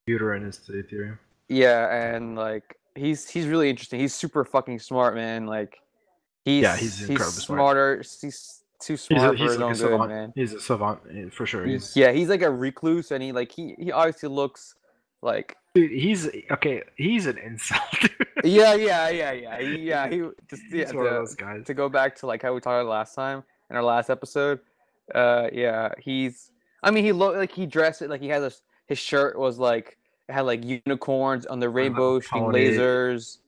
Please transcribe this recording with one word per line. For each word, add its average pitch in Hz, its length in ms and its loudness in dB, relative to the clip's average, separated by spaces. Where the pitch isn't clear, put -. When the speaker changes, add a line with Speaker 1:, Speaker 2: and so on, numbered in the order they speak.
Speaker 1:
computer 107 280 0
and 101 120 -6
it's 98 140 -12
the - 140 -16
Ethereum. 104 440 -10
Speaker 2:
Yeah, 120 440 4
and, 117 200 -8
like, 110 420 -8
he's, 143 340 -4
he's 170 180 -4
really 151 220 2
interesting. 123 300 -6
He's 135 140 -2
super 147 320 -2
fucking 127 340 -2
smart, 123 360 0
man. 113 300 -6
Like, 107 320 -6
he's, 139 180 4
Speaker 1:
Yeah, 90 140 4
he's 104 220 -4
Speaker 2:
he's 101 100 -8
Speaker 1:
incredibly 120 320 -2
smart. 147 180 -6
Speaker 2:
smarter, 139 380 4
he's - 640 -14
too - 140 -6
Speaker 1:
He's 143 80 -6
Speaker 2:
smart 139 220 4
Speaker 1:
a, - 20 -2
Speaker 2:
for 120 60 -2
Speaker 1:
he's 120 80 2
Speaker 2:
his 117 80 0
Speaker 1:
like - 20 -2
a - 40 0
Speaker 2:
own 117 60 0
good, 117 80 -4
Speaker 1:
savant. 113 300 2
Speaker 2:
man. 107 260 -10
Speaker 1:
He's 120 180 -4
a 107 80 -12
savant, 104 380 -2
eh, 92 200 -12
for 117 140 -8
sure. 95 200 -6
Speaker 2:
He's, 131 280 -4
Speaker 1:
He's - 40 -2
Speaker 2:
yeah, 131 140 8
he's, 165 180 0
like, 190 120 2
a 165 100 4
recluse, 151 600 -2
and 131 120 -4
he, 135 80 -8
like, 123 200 -4
he, 165 280 -12
he 170 120 -8
obviously 156 380 0
looks 139 460 -6
like 107 340 -4
Speaker 1:
Dude, 165 180 6
he's, 165 360 0
okay, 135 300 0
he's 190 320 0
an 117 80 -2
incel, - 440 -6
<laughs> - 100 -4
dude. 233 100 4
Speaker 2:
Yeah, 214 300 8
yeah, 185 360 2
yeah, 160 220 -2
yeah. 120 300 -8
He, 147 180 -4
yeah, 156 300 -2
he 170 80 -2
just, 135 140 -16
Speaker 1:
He's 214 100 -12
Speaker 2:
yeah, 156 180 -2
Speaker 1:
one 131 140 0
of 120 60 2
Speaker 2:
to, 120 80 0
Speaker 1:
those 113 160 -8
guys. 104 300 -12
Speaker 2:
to 143 100 -4
go 143 120 0
back 135 300 2
to, - 100 -12
like, 113 140 -4
how 127 140 -2
we 123 60 -4
talked 123 260 0
last 110 280 -4
time 135 280 -6
in 120 60 -6
our 120 80 0
last 120 260 2
episode. 143 500 -2
Uh, 120 400 4
yeah, 113 360 -2
he's, 131 520 -6
I 202 80 4
mean, 214 120 4
he 214 80 4
look 185 240 2
like 190 160 -2
he 185 160 -6
dressed 156 340 0
it, 143 80 -8
like, 139 120 -8
he 143 80 -8
has 147 140 0
a, 131 80 -4
his 139 100 -4
shirt 143 400 0
was, 127 220 -2
like, 117 380 0
it 131 40 -10
had, 135 80 0
like, 120 220 -2
unicorns 131 840 -2
on 127 140 -8
the 123 60 0
Speaker 1:
I 120 40 0
love 117 60 -4
Speaker 2:
rainbow 131 460 2
shooting 120 220 -4
Speaker 1:
pony. 127 260 4
Speaker 2:
lasers. 123 680 0